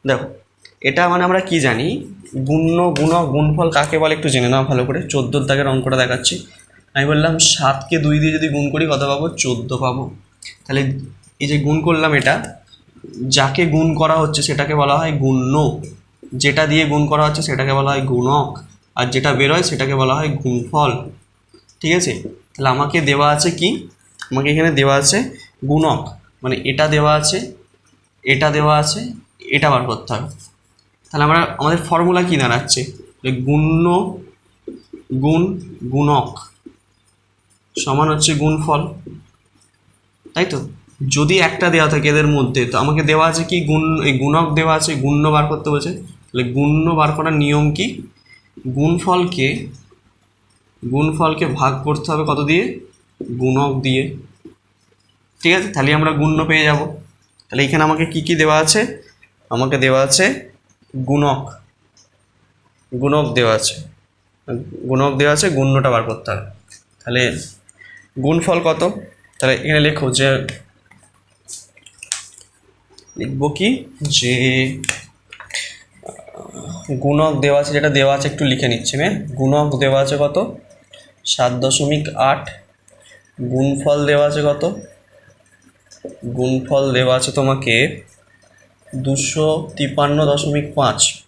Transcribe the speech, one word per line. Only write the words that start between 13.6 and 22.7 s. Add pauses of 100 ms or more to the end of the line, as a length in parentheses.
গুণ (120)
করা
হচ্ছে
সেটাকে
বলা
হয় (120)
গুণ্য, (880)
যেটা
দিয়ে
গুণ
করা
হচ্ছে
সেটাকে
বলা
হয়
গুণক, (480)
আর
যেটা
বেরোয়
সেটাকে
বলা
হয় (120)
গুণফল। (920)
ঠিক
আছে, (400)
তাহলে